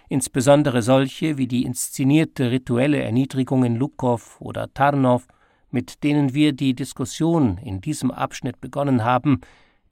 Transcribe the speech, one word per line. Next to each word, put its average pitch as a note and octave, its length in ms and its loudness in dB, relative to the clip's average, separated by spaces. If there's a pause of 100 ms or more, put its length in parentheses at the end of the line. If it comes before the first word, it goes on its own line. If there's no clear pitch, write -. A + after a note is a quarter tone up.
insbesondere C#3 760 2
solche C3+ 560 0
wie B2+ 80 -2
die A#2+ 160 -2
inszenierte C3+ 880 0
rituelle C3 500 0
Erniedrigung C3 600 0
in A#2 120 2
Lukow B2 640 -4
oder A2 320 -10
Tarnow, C3+ 560 2 (440)
mit - 320 -6
denen D3 320 2
wir D3+ 180 2
die C3 220 0
Diskussion C3+ 840 0
in F#2+ 240 -8
diesem B2+ 300 -4
Abschnitt - 500 -8
begonnen C3 420 -2
haben, B2+ 380 2 (500)